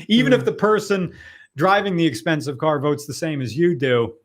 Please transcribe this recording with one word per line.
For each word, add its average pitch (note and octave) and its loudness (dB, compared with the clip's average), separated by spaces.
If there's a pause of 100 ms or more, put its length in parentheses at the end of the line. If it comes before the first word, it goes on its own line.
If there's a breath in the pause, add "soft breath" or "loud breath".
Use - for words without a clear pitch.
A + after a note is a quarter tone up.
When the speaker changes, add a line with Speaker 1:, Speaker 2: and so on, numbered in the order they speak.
Speaker 1:
Even B3 4
if A#3 4
Speaker 2:
Yeah. - -8
Speaker 1:
the G#3 -2
person G3+ 0 (420 loud breath)
driving F#3+ 2
the E3 2
expensive C#3+ -2
car D#3 0
votes D3 -2
the C#3 -10
same D#3 -6
as A2 -6
you F3 0
do B2 0